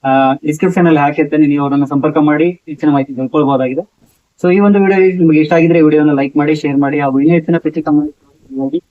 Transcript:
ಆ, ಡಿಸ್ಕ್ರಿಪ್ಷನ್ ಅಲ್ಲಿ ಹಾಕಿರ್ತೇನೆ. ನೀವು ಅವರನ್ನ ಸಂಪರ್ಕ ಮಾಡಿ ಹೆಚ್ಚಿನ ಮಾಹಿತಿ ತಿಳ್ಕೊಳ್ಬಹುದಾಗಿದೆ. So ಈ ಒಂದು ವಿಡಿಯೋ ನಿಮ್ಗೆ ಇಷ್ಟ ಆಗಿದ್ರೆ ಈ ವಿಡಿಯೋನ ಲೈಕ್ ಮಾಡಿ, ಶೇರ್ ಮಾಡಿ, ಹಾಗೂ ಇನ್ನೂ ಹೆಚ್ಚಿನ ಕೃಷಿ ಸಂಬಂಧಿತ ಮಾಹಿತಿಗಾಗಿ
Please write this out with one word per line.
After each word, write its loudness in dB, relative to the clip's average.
ಆ, 2
ಡಿಸ್ಕ್ರಿಪ್ಷನ್ -2
ಅಲ್ಲಿ 4
ಹಾಕಿರ್ತೇನೆ. 0
ನೀವು 0
ಅವರನ್ನ 0
ಸಂಪರ್ಕ -2
ಮಾಡಿ 0
ಹೆಚ್ಚಿನ -4
ಮಾಹಿತಿ -2
ತಿಳ್ಕೊಳ್ಬಹುದಾಗಿದೆ. -4
So 2
ಈ 2
ಒಂದು 4
ವಿಡಿಯೋ 2
ನಿಮ್ಗೆ 2
ಇಷ್ಟ 0
ಆಗಿದ್ರೆ 2
ಈ 4
ವಿಡಿಯೋನ 2
ಲೈಕ್ -2
ಮಾಡಿ, 0
ಶೇರ್ -4
ಮಾಡಿ, -2
ಹಾಗೂ -2
ಇನ್ನೂ 2
ಹೆಚ್ಚಿನ -2
ಕೃಷಿ -6
ಸಂಬಂಧಿತ -2
ಮಾಹಿತಿಗಾಗಿ -8